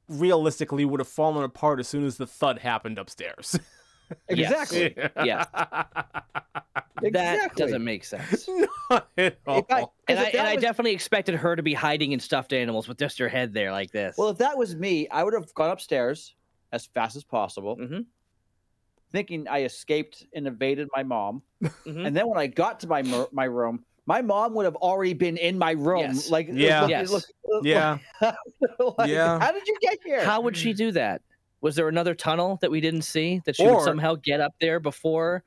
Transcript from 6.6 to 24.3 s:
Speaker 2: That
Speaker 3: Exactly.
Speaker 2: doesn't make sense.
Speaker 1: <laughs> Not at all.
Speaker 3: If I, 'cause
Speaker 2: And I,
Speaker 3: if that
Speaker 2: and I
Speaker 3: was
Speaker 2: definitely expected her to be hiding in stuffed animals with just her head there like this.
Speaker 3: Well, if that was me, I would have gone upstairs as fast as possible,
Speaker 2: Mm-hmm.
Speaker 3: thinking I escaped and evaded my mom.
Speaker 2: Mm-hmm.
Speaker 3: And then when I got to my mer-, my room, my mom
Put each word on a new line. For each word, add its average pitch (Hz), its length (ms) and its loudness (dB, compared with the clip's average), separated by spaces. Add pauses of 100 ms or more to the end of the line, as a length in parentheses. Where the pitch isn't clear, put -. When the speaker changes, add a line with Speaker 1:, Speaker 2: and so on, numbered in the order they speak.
Speaker 2:
That 202 60 2 (280)
Speaker 3:
Exactly. 403 300 -2
Speaker 2:
doesn't 117 180 -2
make 110 220 -6
sense. - 420 -6 (220)
Speaker 1:
<laughs> - 200 -10
Not 247 280 2
at 185 200 0 (100)
all. 165 120 2
Speaker 3:
If 202 120 -2
I, 254 100 2
'cause - 80 -6 (180)
Speaker 2:
And 175 120 2
I, 202 60 2
Speaker 3:
if 214 60 -2
that 233 80 0
Speaker 2:
and 220 80 0
I 214 80 2
Speaker 3:
was 208 60 0
Speaker 2:
definitely 233 320 0
expected 190 420 0
her 170 200 2
to 160 80 -4
be 151 100 2
hiding 147 400 0
in 127 60 -2
stuffed 135 340 -2
animals 117 340 0
with 123 120 -12
just 143 180 -4
her 123 100 0
head 120 260 -2
there 101 180 0
like 98 200 -4
this. 101 260 -4
Speaker 3:
Well, 214 120 2
if 180 80 -4
that 277 200 0
was 202 180 -2
me, 165 340 -2
I 160 140 0
would 214 100 0
have 180 220 -4
gone 160 160 2
upstairs 135 640 -2 (360)
as 120 140 -6
fast 113 300 -4
as 110 80 -14
possible, 104 540 -4
Speaker 2:
Mm-hmm. 131 240 -10 (1120)
Speaker 3:
thinking 175 360 -6
I 139 160 0
escaped - 720 -4
and 143 140 -6
evaded 135 480 -2
my 135 80 -2
mom. 117 380 -4 (220)
Speaker 2:
Mm-hmm. 160 420 -6
Speaker 3:
And 147 100 -2
then 214 120 0
when 214 100 -2
I 143 100 0
got 175 340 0
to 175 60 -12
my 151 140 0
mer-, 127 300 -2
my 135 140 -2
room, 120 380 -2 (220)
my 208 160 2
mom 220 320 0